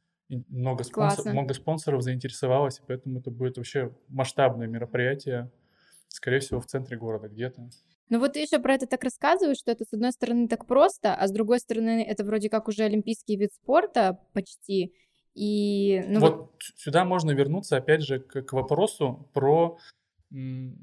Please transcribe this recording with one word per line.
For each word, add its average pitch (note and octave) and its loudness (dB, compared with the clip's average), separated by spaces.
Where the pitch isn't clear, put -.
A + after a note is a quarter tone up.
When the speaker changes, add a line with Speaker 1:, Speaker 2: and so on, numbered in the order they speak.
Speaker 1:
И B2+ -8
много B2+ -4
спонсор-, G#3 2
Speaker 2:
Классно. G#3+ -2
Speaker 1:
много C3+ -2
спонсоров D3+ -2
заинтересовалось, B2+ 0
и - -20
поэтому B2+ -6
это B2+ -10
будет B2+ -4
вообще B2 -4
масштабное B2+ 0
мероприятие, B2 -4
скорее - -2
всего, C3 -6
в - -14
центре C3 -8
города A2 -6
где-то. A#2+ -10
Speaker 2:
Ну A#3 2
вот C#4 0
ты C#4+ -6
еще D4+ 0
про C4+ 2
это C4 -2
так - -4
рассказываешь, D4 2
что - -4
это, A3+ -4
с - -12
одной A#3 0
стороны, A#3+ 0
так A#3 -4
просто, D4 4
а F#3+ 0
с G3 0
другой A3 2
стороны, A3+ 0
это G#3+ -4
вроде G#3 -2
как G#3+ -2
уже G#3+ -2
олимпийский G#3+ -2
вид G3+ -2
спорта A#3+ 2
почти. F#3+ -4
И, G3+ 0
ну G3+ 4
вот D#3 8
Speaker 1:
Вот - -16
сюда D#3+ 2
можно F3 2
вернуться, C#3+ 2
опять D3+ 2
же, C3+ -2
к, C3 -10
к - -12
вопросу C#3+ 0
про, D#3+ 4
м, C3 -10